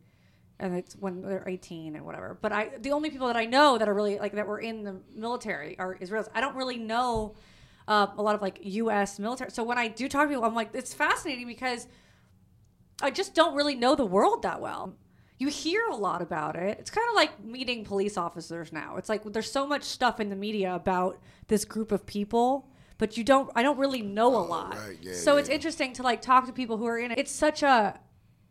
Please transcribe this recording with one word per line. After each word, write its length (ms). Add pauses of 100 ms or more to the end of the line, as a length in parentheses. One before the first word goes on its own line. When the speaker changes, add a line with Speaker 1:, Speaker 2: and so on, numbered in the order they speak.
(600)
Speaker 1:
and 160
it's 200
when 260
they're 260
eighteen 500
and 80
whatever. 360
But 120
I, 240
the 160
only 160
people 180
that 100
I 80
know 320
that 120
are 40
really, 260
like, 160
that 120
were 120
in 240
the 180 (120)
military 640
are 160
Israelis. 380
I 80
don't 140
really 220
know, 580 (540)
uh, 180 (100)
a 40
lot 140
of, 60
like, 220
U 280
S 280
military. 320
So 120
when 140
I 120
do 200
talk 140
to 60
people, 160
I'm 100
like, 180
it's 200
fascinating 540
because 400 (1120)
I 100
just 240
don't 200
really 200
know 200
the 100
world 380
that 180
well. 340 (420)
You 120
hear 420
a 60
lot 240
about 340
it. 240
It's 100
kinda 240
like 300
meeting 400
police 320
officers 560
now. 240
It's 140
like 120 (120)
there's 180
so 160
much 160
stuff 380
in 80
the 80
media 360
about 460 (300)
this 160
group 260
of 140
people, 640 (280)
but 200
you 80
don't, 280
I 80
don't 160
really 240
know 360
a 80
Speaker 2:
Oh, 0
Speaker 1:
lot. 320
Speaker 2:
right. 240
Yeah, 120
Speaker 1:
So 200
Speaker 2:
yeah, 80
Speaker 1:
it's 80
Speaker 2:
yeah. 60
Speaker 1:
interesting 380
to, 100
like, 180
talk 240
to 80
people 240
who 80
are 120
in 140
it. 80
It's 140
such 300
a 360 (520)